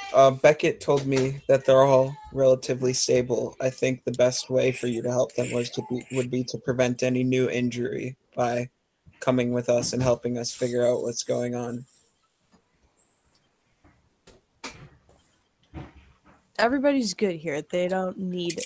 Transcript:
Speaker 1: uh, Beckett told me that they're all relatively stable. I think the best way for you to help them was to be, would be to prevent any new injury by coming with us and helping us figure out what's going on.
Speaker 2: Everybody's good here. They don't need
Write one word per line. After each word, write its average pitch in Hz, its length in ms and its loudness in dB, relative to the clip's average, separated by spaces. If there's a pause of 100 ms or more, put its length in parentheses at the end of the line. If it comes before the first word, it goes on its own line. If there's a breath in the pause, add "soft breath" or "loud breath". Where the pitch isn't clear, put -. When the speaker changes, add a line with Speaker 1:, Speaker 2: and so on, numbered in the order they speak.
(140)
Speaker 1:
uh, 135 160 8
Beckett 151 500 2
told 139 240 0
me 135 440 0
that 139 180 4
they're 135 160 6
all 135 340 4 (160)
relatively 131 600 2
stable. 123 640 0
I 131 80 -2
think 131 360 -2
the 127 80 -4
best 127 360 0
way 127 240 2
for 127 140 -6
you 117 160 -2
to 123 80 -2
help 127 240 0
them 120 180 -2
was 120 180 -2
to 123 200 -6
be, 123 120 -4 (100)
would 127 180 -2
be 127 140 -2
to - 140 -10
prevent 123 440 -2
any 127 220 0
new 127 260 0
injury 120 640 -4 (180)
by 120 360 -4 (480)
coming 123 340 0
with 123 160 -2
us 120 240 2
and 123 100 -2
helping 123 360 0
us 120 140 -8
figure 120 340 -2
out 120 160 0
what's 117 220 -6
going 123 300 -2
on. 120 300 -8 (4000)
Speaker 2:
Everybody's 254 540 2
good 185 240 -2
here. 151 240 -6
They 180 280 -2
don't 185 300 -4
need 180 480 -4